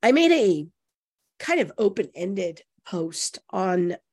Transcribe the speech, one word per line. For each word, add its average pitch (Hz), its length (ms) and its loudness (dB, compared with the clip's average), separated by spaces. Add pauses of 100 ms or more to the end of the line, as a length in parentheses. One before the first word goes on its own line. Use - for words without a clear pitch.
I 226 80 6
made 330 200 6
a 185 360 2 (720)
kind 339 220 0
of 165 180 -4
open-ended 190 800 -2 (240)
post - 540 -6 (100)
on 180 460 0 (180)